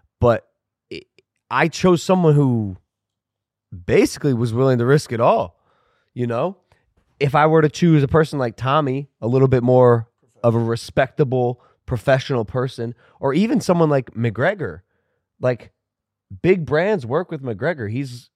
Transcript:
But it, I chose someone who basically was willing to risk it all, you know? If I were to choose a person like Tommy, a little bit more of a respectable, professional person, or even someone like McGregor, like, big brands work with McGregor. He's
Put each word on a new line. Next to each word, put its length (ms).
But 280
it, 160
I 180
chose 360
someone 320
who 420
basically 480
was 200
willing 260
to 60
risk 260
it 100
all, 380
you 140
know? 300
If 160
I 120
were 140
to 80
choose 340
a 40
person 320
like 160
Tommy, 540
a 60
little 200
bit 160
more 460
of 120
a 40
respectable, 1000
professional 600
person, 500
or 140
even 280
someone 280
like 220
McGregor, 680
like, 320
big 240
brands 400
work 260
with 100
McGregor. 480
He's 460